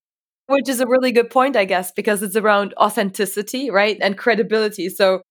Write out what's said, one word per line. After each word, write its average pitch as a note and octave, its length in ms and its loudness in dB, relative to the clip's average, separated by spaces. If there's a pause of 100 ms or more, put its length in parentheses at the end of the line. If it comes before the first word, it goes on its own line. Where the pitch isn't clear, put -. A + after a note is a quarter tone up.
(480)
Which C4+ 200 0
is B3+ 120 -2
a B3+ 80 0
really B3+ 240 2
good A#3 180 2
point, B3+ 260 2
I G3+ 100 2
guess, F3+ 260 -2
because G#3 320 -2
it's G3 120 -4
around G3+ 420 0
authenticity, G#3 920 -2
right? G3+ 320 2
And G3 160 0
credibility. G#3+ 720 0
So F#3+ 420 2